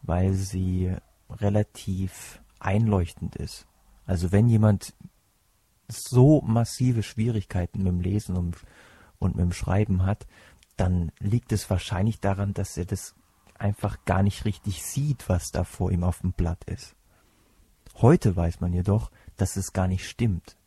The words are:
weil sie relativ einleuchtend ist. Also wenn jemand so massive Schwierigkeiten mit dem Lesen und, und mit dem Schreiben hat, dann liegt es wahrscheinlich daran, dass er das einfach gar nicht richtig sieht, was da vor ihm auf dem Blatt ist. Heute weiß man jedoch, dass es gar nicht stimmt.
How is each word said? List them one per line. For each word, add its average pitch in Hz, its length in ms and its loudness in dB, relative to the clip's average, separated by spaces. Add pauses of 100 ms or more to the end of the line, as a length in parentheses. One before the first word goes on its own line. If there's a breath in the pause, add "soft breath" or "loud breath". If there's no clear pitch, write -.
weil 92 300 0
sie 92 600 -2 (360)
relativ 101 1120 -4 (180)
einleuchtend 98 760 0
ist. - 300 -10 (400)
Also 90 260 -2
wenn 104 160 6
jemand 107 460 4 (960)
so 131 540 4
massive 117 600 0
Schwierigkeiten 104 800 -4
mit 95 80 0
dem 90 140 0
Lesen 92 360 -2
und, 87 180 -2 (640 loud breath)
und - 180 0
mit - 80 2
dem 87 80 2
Schreiben 95 540 0
hat, 98 220 -4 (480 loud breath)
dann 90 440 0
liegt 101 320 -2
es - 200 -4
wahrscheinlich 95 480 -2
daran, 98 340 -2
dass - 240 -6
er 90 80 -4
das - 300 -8 (420)
einfach - 480 -2
gar 92 160 2
nicht 101 240 0
richtig - 380 -6
sieht, - 440 -4
was 90 240 0
da - 120 -2
vor 92 280 -4
ihm 87 120 0
auf 90 160 0
dem 90 140 -4
Blatt 85 320 -2
ist. - 300 -12 (1000 soft breath)
Heute 117 400 4
weiß 85 240 0
man 87 140 -2
jedoch, 98 380 0 (260 loud breath)
dass - 180 -2
es - 180 -6
gar 92 140 0
nicht 90 200 -4
stimmt. - 480 -4 (120)